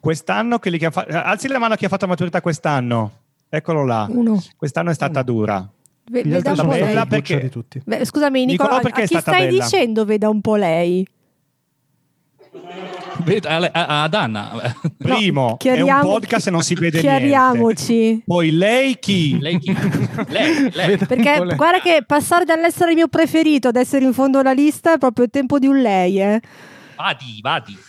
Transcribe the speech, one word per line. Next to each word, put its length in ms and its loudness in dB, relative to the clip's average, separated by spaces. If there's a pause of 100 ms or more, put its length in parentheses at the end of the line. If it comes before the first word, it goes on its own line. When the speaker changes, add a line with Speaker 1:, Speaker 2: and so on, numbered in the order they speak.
Speaker 1:
Quest'anno 580 -2
che 100 -4
li 80 -4
che 100 -2
ha 40 -2
fa-, 160 -4
alzi 400 -4
la 120 -4
mano 160 0
chi 100 -4
ha 20 -2
fatto 200 -2
maturità 340 -2
quest'anno. 680 -2 (360)
Eccolo 380 -2
là. 240 -2
Speaker 2:
Uno. 340 0 (140)
Speaker 1:
Quest'anno 320 -4
è 40 0
stata 280 -2
Speaker 3:
Uno. 100 -4
Speaker 1:
dura. 380 -2 (400)
Speaker 2:
Ve-, 160 -4
Speaker 3:
Gli 80 0
altri 20 0
Speaker 2:
veda 140 0
un 80 0
Speaker 3:
sono 100 0
Speaker 2:
po' 80 2
Speaker 3:
stati 120 0
Speaker 2:
lei. 60 -2
Speaker 1:
Bella 120 0
perché 300 -2
Speaker 3:
bocciati 180 -4
tutti. 320 -12
Speaker 2:
Beh, 180 -4
scusami, 420 0
Speaker 1:
Nicolò, 240 2
Speaker 2:
Nicolò, 80 2
a, 40 2
Speaker 1:
perché 180 0
Speaker 2:
a 40 2
Speaker 1:
è 40 0
Speaker 2:
chi 100 0
Speaker 1:
stata 200 0
Speaker 2:
stai 120 2
Speaker 1:
bella? 140 4
Speaker 2:
dicendo 400 2
veda 260 2
un 120 0
po' 160 0
lei? 500 2 (2250)
Speaker 4:
Ved-, 220 -2
a, 120 -2 (140)
a, 320 -2
ad 100 -4
Anna. 380 -6 (460)
Speaker 1:
Primo, 440 0
Speaker 2:
No, 60 0
Speaker 1:
è 40 0
un 60 -6
Speaker 2:
chiariamo-, 520 2
Speaker 1:
podcast 380 -2
e 40 -2
non 120 0
si 100 -2
vede 280 -2
niente. 60 2 (120)
Speaker 2:
chiariamoci. 1080 2
Speaker 1:
Poi 260 2
lei 480 2
chi? 400 0
Speaker 4:
Lei 200 -2
chi? 140 -4
Speaker 2:
<laughs> 540 -2
Speaker 4:
Lei, 440 0
lei. 160 -2
Speaker 3:
Veda 140 0
un 60 -2
Speaker 2:
Perché 300 2
Speaker 3:
po' 60 0
lei. 120 -2
Speaker 2:
guarda 240 2
che 260 2
passare 400 2
dall'essere 460 0
il 60 4
mio 100 4
preferito 600 2
ad 60 0
essere 300 2
in 80 2
fondo 260 2
alla 140 2
lista 400 2
è 40 2
proprio 280 2
il 60 -6
tempo 280 0
di 80 2
un 140 4
lei, 380 2
eh. 220 2 (560)
Speaker 4:
Vadi, 440 -6
vadi. 360 -4 (120)